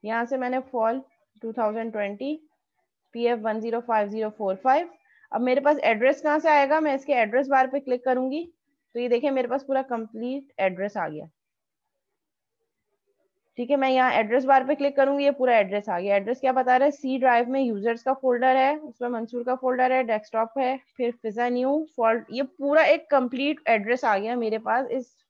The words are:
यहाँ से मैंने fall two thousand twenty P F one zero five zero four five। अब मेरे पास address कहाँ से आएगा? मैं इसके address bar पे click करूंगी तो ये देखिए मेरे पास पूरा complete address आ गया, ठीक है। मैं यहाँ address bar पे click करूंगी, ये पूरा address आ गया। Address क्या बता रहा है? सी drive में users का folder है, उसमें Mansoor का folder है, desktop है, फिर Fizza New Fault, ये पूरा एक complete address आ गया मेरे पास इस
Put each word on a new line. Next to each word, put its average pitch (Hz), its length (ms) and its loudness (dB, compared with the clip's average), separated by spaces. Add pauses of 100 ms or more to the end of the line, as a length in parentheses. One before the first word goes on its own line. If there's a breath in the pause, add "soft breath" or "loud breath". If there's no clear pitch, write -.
यहाँ 233 200 -2
से 254 140 -4
मैंने 254 260 -2
fall 233 360 -2 (420)
two 226 100 -10
thousand 226 400 -4
twenty 208 420 -6 (800)
P 233 120 -4
F 240 140 0
one 220 200 -2
zero 226 200 -4
five 220 280 0
zero 214 220 -4
four 196 260 -4
five। 277 340 2 (420 soft breath)
अब 226 80 -2
मेरे 254 200 2
पास 294 240 2
address 240 360 2
कहाँ 302 180 0
से 311 120 0
आएगा? 285 300 4
मैं 302 140 0
इसके 269 200 -4
address 247 340 0
bar 262 200 4
पे 269 120 -2
click 247 240 -4
करूंगी 262 400 -2 (500)
तो 233 60 -6
ये 240 80 -2
देखिए 240 220 0
मेरे 254 180 0
पास 269 140 -2
पूरा 269 220 -2
complete 240 760 -8
address 190 360 -2
आ 170 120 -4
गया, 151 180 -12 (2250)
ठीक 240 120 -4
है। 285 60 4
मैं 269 140 2
यहाँ 254 220 4
address 226 320 2
bar 262 220 6
पे 285 80 2
click 277 220 -2
करूंगी, 277 280 2
ये 285 80 4
पूरा 254 240 2
address 202 320 0
आ 175 120 -2
गया। 202 160 0
Address 214 240 -2
क्या 262 120 0
बता 254 240 2
रहा 262 100 4
है? 302 60 4
सी 269 260 -4
drive 240 320 4
में 269 100 0
users 233 420 -2
का 262 120 -2
folder 262 420 2
है, 269 220 2
उसमें 247 320 -10
Mansoor 240 340 -6
का 247 120 -2
folder 254 360 0
है, 262 120 2
desktop 220 540 -4
है, 262 180 -2 (200)
फिर 240 160 -2
Fizza 233 360 -4
New 262 380 0 (100)
Fault, 226 360 0
ये 247 120 -4
पूरा 285 400 2
एक 320 260 2
complete 269 580 0
address 226 360 0
आ 214 140 2
गया 226 180 -4
मेरे 220 240 -2
पास 226 300 -2
इस 262 220 -6 (180)